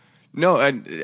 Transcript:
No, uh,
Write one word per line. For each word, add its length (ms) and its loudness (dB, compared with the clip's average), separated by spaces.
No, 220 2
uh, 160 2